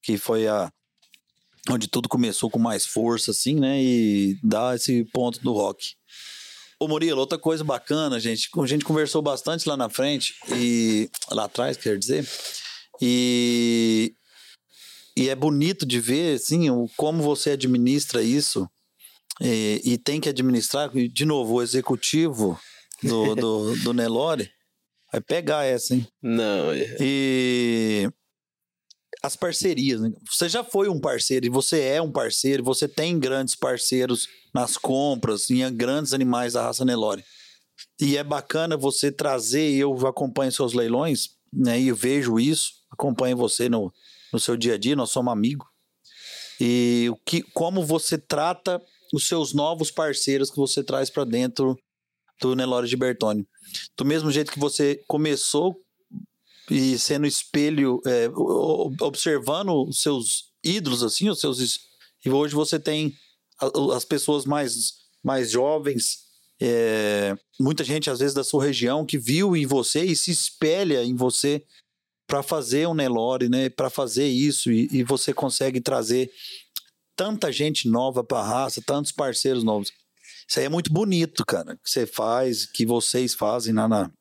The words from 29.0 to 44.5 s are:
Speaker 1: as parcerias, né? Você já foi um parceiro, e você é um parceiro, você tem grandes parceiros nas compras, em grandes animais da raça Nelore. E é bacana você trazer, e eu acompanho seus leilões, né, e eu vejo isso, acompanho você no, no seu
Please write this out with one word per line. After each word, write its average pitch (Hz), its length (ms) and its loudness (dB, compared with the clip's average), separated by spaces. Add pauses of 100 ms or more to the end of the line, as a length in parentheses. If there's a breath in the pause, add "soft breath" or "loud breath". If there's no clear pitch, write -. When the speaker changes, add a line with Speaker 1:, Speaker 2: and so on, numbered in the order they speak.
Speaker 1:
as - 140 -6
parcerias, 143 640 0
né? 113 120 0 (180)
Você - 180 0
já 233 160 -2
foi 202 240 0
um 170 120 0
parceiro, 131 460 0
e 120 40 2
você 135 320 2
é 139 200 2
um 156 100 -2
parceiro, 131 520 0
você 131 240 0
tem 160 320 0
grandes 131 360 -2
parceiros 127 720 0 (260 loud breath)
nas 123 240 -2
compras, 131 720 0
em 127 260 2
grandes 131 380 -2
animais 123 400 0
da 120 100 0
raça 120 220 -2
Nelore. 107 380 0 (760 loud breath)
E 143 180 2
é 143 60 -2
bacana 151 540 -2
você 139 340 0
trazer, 139 600 0
e 135 80 2
eu 139 140 2 (140)
acompanho 131 440 -2
seus 120 220 0
leilões, 123 580 0 (200)
né, 123 280 2
e 131 100 4
eu 117 60 2
vejo 123 440 0
isso, 151 340 0 (180)
acompanho 127 440 0
você 120 320 0
no, 110 240 0 (400 loud breath)
no 117 80 -2
seu 120 160 0